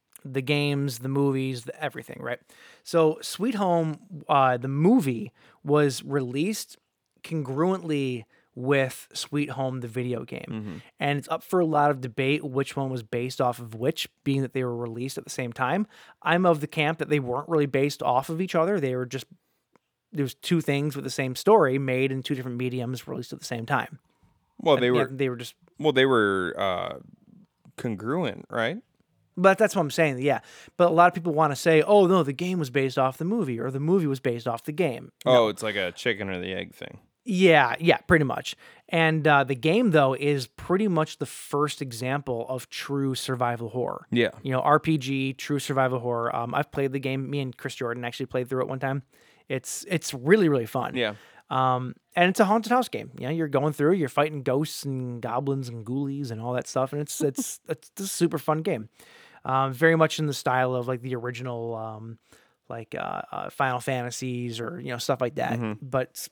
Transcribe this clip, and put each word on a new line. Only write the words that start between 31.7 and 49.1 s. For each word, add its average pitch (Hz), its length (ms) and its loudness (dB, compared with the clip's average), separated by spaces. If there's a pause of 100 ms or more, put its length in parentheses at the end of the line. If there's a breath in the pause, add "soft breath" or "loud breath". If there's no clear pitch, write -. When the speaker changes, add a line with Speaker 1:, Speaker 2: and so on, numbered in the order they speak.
Speaker 1:
"Oh, 202 240 8
no, 180 160 6
the 139 100 -2
game 180 260 -4
was 143 120 -2
based 135 260 0
off 131 220 2
the 160 80 -4
movie," 170 340 -2
or 131 100 -4
"The 131 80 -6
movie 165 280 2
was 139 120 -2
based 120 300 -2
off 117 160 -4
the 156 80 -6
game." 151 400 -2 (140)
No. 127 60 6 (120)
Speaker 2:
Oh, 110 40 4
it's 101 140 -4
like 107 140 -2
a 92 160 0
chicken 101 380 -2
or 92 100 -4
the 92 140 -6
egg 90 200 -8
thing. - 260 -16 (220)
Speaker 1:
Yeah, 160 560 6
yeah, 170 200 4
pretty 160 260 4
much. - 320 -6 (320 loud breath)
And, 160 400 2
uh, 143 160 6
the 135 100 -2
game, 170 360 2
though, 139 240 6
is 143 320 0
pretty 190 420 -2
much 156 300 0
the 139 80 -4
first - 560 -4
example 127 640 -4
of 131 220 -8
true 139 440 -2
survival 120 540 -4
horror. - 420 -6
Speaker 2:
Yeah. 117 200 4 (120)
Speaker 1:
You 135 100 -4
know, 127 80 0
R 147 200 6
P 160 160 2
G, 135 380 -4
true - 240 -4
survival 131 400 0
horror. 120 360 -2
Um, 120 200 -4
I've 147 180 -2
played 139 200 -2
the 139 60 -4
game. 135 300 -4
Me 143 120 -4
and 131 140 -6
Chris - 200 -10
Jordan 120 320 -6
actually 123 200 -6
played 127 220 -4
through 131 140 0
it - 60 -2
one 135 100 -6
time. 135 240 -2 (480 soft breath)